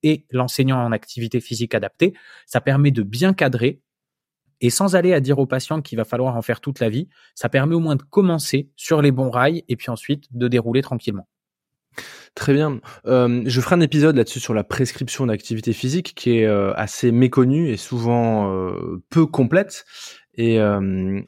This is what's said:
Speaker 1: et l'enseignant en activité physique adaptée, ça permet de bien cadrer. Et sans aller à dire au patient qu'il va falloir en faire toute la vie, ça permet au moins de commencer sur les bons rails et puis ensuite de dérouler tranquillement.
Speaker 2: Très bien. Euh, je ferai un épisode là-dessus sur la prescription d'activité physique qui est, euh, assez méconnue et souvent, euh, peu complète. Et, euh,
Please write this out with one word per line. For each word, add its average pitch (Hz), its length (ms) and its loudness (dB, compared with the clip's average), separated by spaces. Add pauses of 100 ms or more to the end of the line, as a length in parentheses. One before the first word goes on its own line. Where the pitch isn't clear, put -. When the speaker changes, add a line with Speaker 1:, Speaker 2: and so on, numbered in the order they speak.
Speaker 1:
et 156 280 0
l'enseignant 127 520 0
en 117 100 -2
activité 113 480 -4
physique 113 340 -6
adaptée, 113 400 -2 (320)
ça - 140 -2
permet 143 300 2
de 120 120 0
bien 120 300 0
cadrer. 135 500 0 (800)
Et 123 100 2
sans 190 260 0
aller 180 160 4
à 156 80 4
dire 135 180 0
au 139 80 2
patient 131 340 -4
qu'il 120 180 -10
va 110 60 -2
falloir 123 320 -2
en 113 60 -6
faire 113 180 -4
toute 139 200 -8
la 117 80 2
vie, 127 200 -4 (280)
ça - 120 -6
permet 143 280 0
au 165 40 2
moins 156 140 0
de 135 80 -2
commencer 165 720 0
sur - 280 0
les 143 100 6
bons 131 180 -2
rails 131 380 0
et 120 80 -2
puis - 120 -12
ensuite 143 440 -6
de 123 160 -2
dérouler 120 340 0
tranquillement. 113 460 -8 (1080)
Speaker 2:
Très - 200 0
bien. 147 260 0 (260)
Euh, 123 400 2
je 123 140 2
ferai 175 160 0
un 175 40 4
épisode 151 360 4
là-dessus 120 240 0
sur 117 140 -4
la 104 100 0
prescription - 640 -4
d'activité 110 460 -4
physique 143 440 -4
qui 117 220 2
est, 110 80 4
euh, 101 280 0
assez 117 380 -2
méconnue 131 580 4
et 110 60 -2
souvent, 113 760 -2
euh, 92 480 -6 (100)
peu 165 160 4
complète. 156 580 0 (500)
Et, 117 240 2
euh, 98 680 0